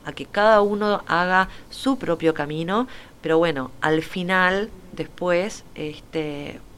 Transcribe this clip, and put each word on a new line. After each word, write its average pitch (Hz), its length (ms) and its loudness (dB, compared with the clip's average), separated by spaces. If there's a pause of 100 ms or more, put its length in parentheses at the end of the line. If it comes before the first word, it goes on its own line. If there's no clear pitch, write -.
a 151 80 -10
que - 140 -12
cada 208 340 6
uno 202 460 0
haga 185 420 2 (220)
su 262 280 -2
propio 160 360 0
camino, 165 520 -2 (360)
pero 160 160 2
bueno, 151 320 0 (100)
al 156 220 2
final, 185 680 0 (220)
después, 175 720 -4 (120)
este, 151 840 -8 (200)